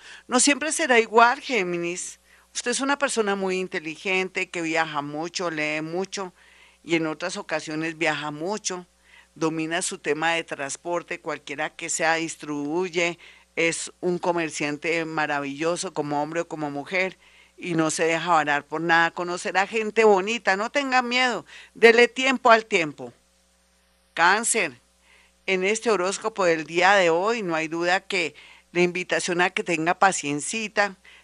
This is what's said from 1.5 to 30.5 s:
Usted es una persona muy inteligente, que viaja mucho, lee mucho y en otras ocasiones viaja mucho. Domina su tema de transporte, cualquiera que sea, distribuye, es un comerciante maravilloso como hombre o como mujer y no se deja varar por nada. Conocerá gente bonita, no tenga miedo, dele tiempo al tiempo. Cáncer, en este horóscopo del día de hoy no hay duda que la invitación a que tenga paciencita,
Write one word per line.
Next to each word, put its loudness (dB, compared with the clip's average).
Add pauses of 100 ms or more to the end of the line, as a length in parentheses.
Usted -4
es -2
una 0
persona 0
muy -2
inteligente, -4
que -6
viaja -2
mucho, -6
lee -4
mucho -8 (500)
y -2
en -2
otras -8
ocasiones -6
viaja -2
mucho. -8 (480)
Domina -4
su -8
tema 0
de -2
transporte, -8
cualquiera -8
que -12
sea, 0
distribuye, -4 (360)
es -2
un -2
comerciante -2
maravilloso -4
como -4
hombre -4
o -8
como -4
mujer -4 (400)
y -6
no 2
se 0
deja 0
varar 2
por -6
nada. 4
Conocerá -2
gente 0
bonita, 4
no -4
tenga 2
miedo, 0 (280)
dele 8
tiempo 2
al 6
tiempo. -4 (1000)
Cáncer, 2 (640)
en 0
este 0
horóscopo 0
del 2
día 4
de 6
hoy 2
no -2
hay -2
duda 0
que -4 (360)
la 2
invitación 0
a 4
que -4
tenga 0
paciencita, 0 (280)